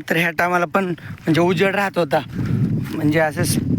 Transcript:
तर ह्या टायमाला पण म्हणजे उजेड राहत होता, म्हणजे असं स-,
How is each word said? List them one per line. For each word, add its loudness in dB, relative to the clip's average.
तर 0
ह्या 0
टायमाला 0
पण 0
म्हणजे -2
उजेड 2
राहत -2
होता, 2
म्हणजे 2
असं 2
स-, 2